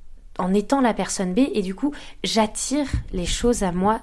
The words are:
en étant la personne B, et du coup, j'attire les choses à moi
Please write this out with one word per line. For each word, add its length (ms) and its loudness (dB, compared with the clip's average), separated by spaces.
en 140 0
étant 280 4
la 140 4
personne 380 -2
B, 100 4
et 100 0
du 140 -4
coup, 180 -2
j'attire 640 0
les 140 -2
choses 360 2
à 80 2
moi 320 2